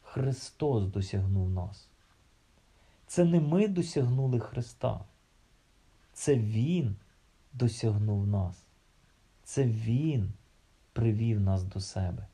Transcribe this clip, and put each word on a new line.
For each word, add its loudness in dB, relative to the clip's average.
Христос -2
досягнув 0
нас. -6
Це 2
не 6
ми 4
досягнули 0
Христа. -6
Це 0
Він 0
досягнув 0
нас. -2
Це -2
Він 0
привів 2
нас 2
до -6
себе. -6